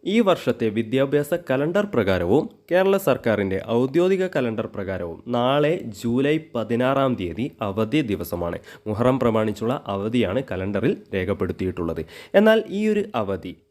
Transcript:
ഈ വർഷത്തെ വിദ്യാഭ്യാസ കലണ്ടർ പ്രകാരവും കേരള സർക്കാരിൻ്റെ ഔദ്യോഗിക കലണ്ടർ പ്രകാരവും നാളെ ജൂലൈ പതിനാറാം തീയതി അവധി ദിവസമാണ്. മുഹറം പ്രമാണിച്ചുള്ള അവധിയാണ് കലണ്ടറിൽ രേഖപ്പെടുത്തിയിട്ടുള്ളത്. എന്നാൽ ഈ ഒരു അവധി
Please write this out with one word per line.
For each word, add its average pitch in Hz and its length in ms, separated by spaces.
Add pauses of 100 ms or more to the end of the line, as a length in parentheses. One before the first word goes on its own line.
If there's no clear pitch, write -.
(120)
ഈ - 20 (140)
വർഷത്തെ 127 380 (100)
വിദ്യാഭ്യാസ 135 540 (180)
കലണ്ടർ 151 360 (100)
പ്രകാരവും 95 500 (260)
കേരള 190 240 (120)
സർക്കാരിൻ്റെ 101 520 (200)
ഔദ്യോഗിക 175 460 (100)
കലണ്ടർ 113 400
പ്രകാരവും 90 440 (160)
നാളെ 143 380 (280)
ജൂലൈ 131 340 (200)
പതിനാറാം 127 640
തീയതി 92 280 (200)
അവധി 110 340 (100)
ദിവസമാണ്. 87 480 (300)
മുഹറം 117 340
പ്രമാണിച്ചുള്ള 110 520 (200)
അവധിയാണ് 107 460 (100)
കലണ്ടറിൽ 101 420 (220)
രേഖപ്പെടുത്തിയിട്ടുള്ളത്. 92 880 (380)
എന്നാൽ 220 180 (200)
ഈ - 20 (120)
ഒരു 208 100 (200)
അവധി 92 300 (180)